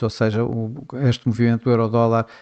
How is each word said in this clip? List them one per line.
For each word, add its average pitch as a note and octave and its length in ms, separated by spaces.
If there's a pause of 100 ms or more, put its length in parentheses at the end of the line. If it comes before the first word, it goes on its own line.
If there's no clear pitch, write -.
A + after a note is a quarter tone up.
ou A2 80
seja, A2 340
o, A2+ 300 (340)
este - 180
movimento A#2 380
do B2+ 60
euro-dólar A2+ 560 (160)